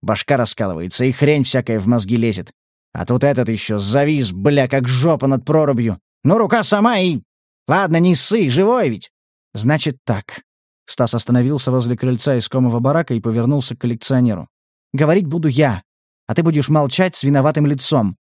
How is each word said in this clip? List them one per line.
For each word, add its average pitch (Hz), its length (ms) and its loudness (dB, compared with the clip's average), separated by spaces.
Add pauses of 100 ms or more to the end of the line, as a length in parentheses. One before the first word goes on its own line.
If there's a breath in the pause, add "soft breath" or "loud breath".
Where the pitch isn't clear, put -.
Башка 107 360 -2
раскалывается, 95 680 -4
и 131 60 2
хрень 143 320 2
всякая 120 360 -2
в 95 80 -2
мозги 117 280 0
лезет. 113 360 -2 (420)
А 82 120 -6
тут 123 180 0
этот 131 260 2
еще 107 300 -4
завис, 131 520 0
бля, 127 360 2
как 135 200 0
жопа 131 400 0
над 135 160 0
прорубью. 139 560 0 (240)
Ну, 170 140 4
рука 226 260 0
сама 208 360 2
и... 175 220 0 (460)
Ладно, 165 300 2
не 175 180 4
ссы, 202 340 0
живой 190 400 2
ведь». - 220 -10 (420)
«Значит 131 500 -2
так». - 380 -6 (440)
Стас - 300 -2
остановился 123 560 0
возле 123 260 0
крыльца 127 400 -2
искомого 120 420 0
барака 131 340 0
и 117 60 0
повернулся 117 560 -2
к - 60 -20
коллекционеру. 120 640 -2 (460)
«Говорить 156 320 2
буду 156 220 -2
я, 127 340 2 (460)
а 110 80 -2
ты 170 80 2
будешь 147 260 0
молчать 156 460 0
с - 80 -8
виноватым 147 420 2
лицом. 131 560 0